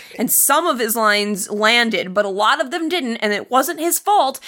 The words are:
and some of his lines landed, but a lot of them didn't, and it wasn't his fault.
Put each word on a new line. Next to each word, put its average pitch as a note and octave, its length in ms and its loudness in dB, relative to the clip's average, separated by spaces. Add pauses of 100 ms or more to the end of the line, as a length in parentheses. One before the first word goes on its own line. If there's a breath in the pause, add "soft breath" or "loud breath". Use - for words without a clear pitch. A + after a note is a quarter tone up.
(180 loud breath)
and B3 140 -2
some D#4 340 2
of D4 120 0
his A#3 180 -2
lines G#3 540 0
landed, G#3+ 640 0
but G#3 100 2
a G3 60 -4
lot G#3+ 320 2
of C4 80 -8
them E4 180 -4
didn't, C4+ 300 -2
and G#3 160 0
it - 160 -4
wasn't C#4 280 2
his E4 200 -2
fault. D#4 500 0